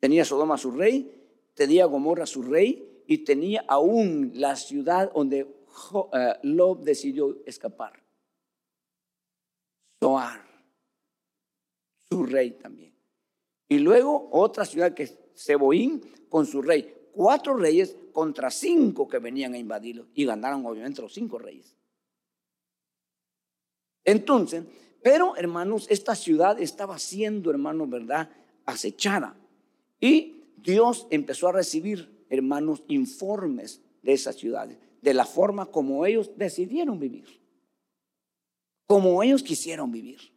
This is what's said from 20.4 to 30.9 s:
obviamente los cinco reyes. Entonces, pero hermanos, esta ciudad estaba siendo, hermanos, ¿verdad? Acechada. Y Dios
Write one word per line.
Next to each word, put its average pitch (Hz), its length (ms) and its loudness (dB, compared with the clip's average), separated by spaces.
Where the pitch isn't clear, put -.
obviamente 120 340 -10
los 113 140 -14
cinco 214 240 -8
reyes. - 400 -20
Entonces, 185 600 2
pero 330 320 6
hermanos, 175 540 -4
esta 202 260 2
ciudad 180 460 2
estaba 180 380 -8
siendo, 202 520 -4
hermanos, 151 380 -4
¿verdad? 127 420 -6
Acechada. - 680 -4
Y 311 460 2
Dios 226 500 2